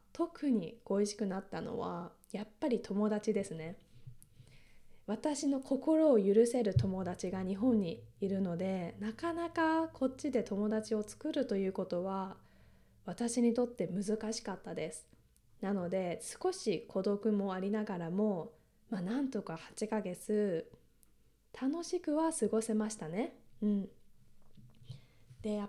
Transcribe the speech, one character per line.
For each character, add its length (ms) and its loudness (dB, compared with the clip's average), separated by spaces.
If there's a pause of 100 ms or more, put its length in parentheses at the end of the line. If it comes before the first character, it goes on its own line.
(120)
特 360 -2
に 360 0
恋 220 2
し 80 -6
く 120 -2
な 140 -2
っ 100 -12
た 100 -6
の 180 -6
は 320 -6 (220)
や 120 -6
っ 40 -12 (100)
ぱ 100 0
り 120 2
友 300 2
達 240 0
で 100 0
す 100 -8
ね。 220 -8 (1300)
私 400 -2
の 140 2
心 500 6
を 80 8
許 280 8
せ 160 2
る 120 2
友 300 4
達 260 -4
が 120 -2
日 140 -2
本 220 4
に 240 -2 (200)
い 80 0
る 100 0
の 160 0
で、 420 -2
な 140 -4
か 220 -4
な 160 -4
か 380 2
こ 180 -2
っ 100 -2
ち 140 -2
で 120 2
友 280 0
達 240 0
を 80 0
作 280 -6
る 160 0
と 100 0
い 120 2
う 60 0
こ 100 -2
と 180 -2
は 360 -4 (640)
私 380 0
に 100 6
と 140 4
っ 20 -10
て 180 -2
難 460 -2
し 80 -6
か 140 -6
っ 80 -12
た 120 -10
で 180 -4
す。 140 -16 (540)
な 140 0
の 160 -2
で 320 -2
少 280 -2
し 380 -2
孤 140 -2
独 300 2
も 200 0
あ 80 -4
り 100 -2
な 140 0
が 140 -4
ら 120 -4
も、 440 0 (340)
ま 120 -4
あ、 20 -2
な 180 0
ん 80 0
と 140 -2
か 160 -6
八 280 -8
ヶ 140 0
月 720 0 (920)
楽 240 0
し 160 -2
く 160 0
は 160 4
過 160 2
ご 140 2
せ 100 -2
ま 160 2
し 80 -6
た 140 -8
ね。 260 -4 (240)
う 60 2
ん。 220 2 (1500)
で、 100 -2
や 140 -2
っ 20 -14